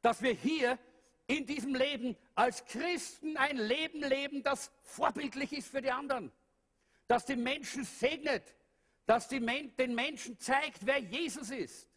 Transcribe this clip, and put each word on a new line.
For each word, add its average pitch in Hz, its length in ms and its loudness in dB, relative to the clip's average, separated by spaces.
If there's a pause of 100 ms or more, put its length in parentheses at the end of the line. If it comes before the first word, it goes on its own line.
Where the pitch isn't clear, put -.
dass 226 200 4
wir 247 100 4
hier 254 460 2 (480)
in 277 200 0
diesem 269 280 -4
Leben 254 420 0 (180)
als 233 300 2
Christen 311 720 -4
ein 277 200 2
Leben 294 440 -2
leben, 277 420 0
das - 300 -2 (100)
vorbildlich - 720 -2
ist 285 160 -8
für 269 140 -4
die 262 80 0
anderen. 254 420 -2 (760)
Dass 240 180 4
die 269 120 0
Menschen 262 480 -2
segnet, 285 720 0 (500)
dass 226 220 6
die 262 120 -2
Men-, 247 360 -2
den 247 180 2
Menschen 247 440 -4
zeigt, 269 480 0
wer 269 120 4
Jesus 247 520 -4
ist. - 460 -8